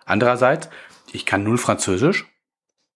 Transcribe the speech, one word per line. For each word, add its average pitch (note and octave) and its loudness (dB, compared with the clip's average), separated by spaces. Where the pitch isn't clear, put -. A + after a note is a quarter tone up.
Andererseits, B2 2
ich - -12
kann G2+ 0
null A2+ 0
Französisch, G#2+ 0